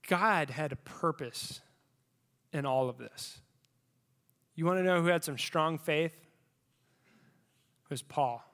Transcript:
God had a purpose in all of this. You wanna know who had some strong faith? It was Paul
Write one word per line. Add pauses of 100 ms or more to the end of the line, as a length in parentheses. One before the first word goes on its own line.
God
had
a
purpose (920)
in
all
of
this. (1120)
You
wanna
know
who
had
some
strong
faith?
It
was
Paul (120)